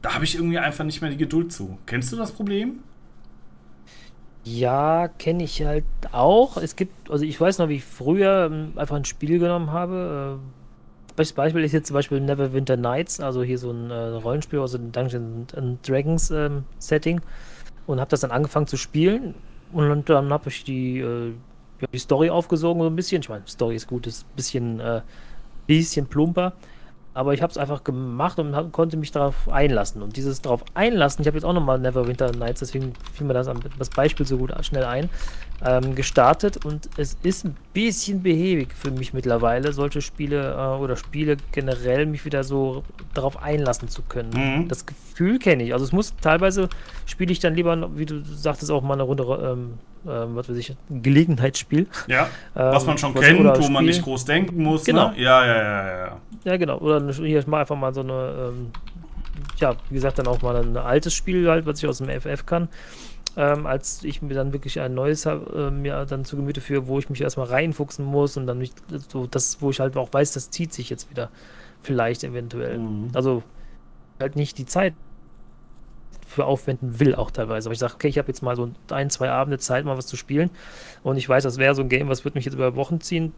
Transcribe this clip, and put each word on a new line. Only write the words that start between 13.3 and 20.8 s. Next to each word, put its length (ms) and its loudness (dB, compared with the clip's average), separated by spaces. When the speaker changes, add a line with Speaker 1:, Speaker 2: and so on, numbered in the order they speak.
Speaker 2:
hier 140 -2
so 140 -6
ein, 180 -8
äh, 40 -8
Rollenspiel 680 -2
aus 140 -2
dem 180 -6
Dungeons 640 -4
and 320 -4
Dragons, 440 4
ähm, 340 0
Setting. 440 2
Und 140 -2
hab 80 -4
das 120 4
dann 100 -2
angefangen 360 2
zu 100 -4
spielen. 560 2
Und 380 2
dann 220 6
hab 140 0
ich 200 -8
die, 340 -4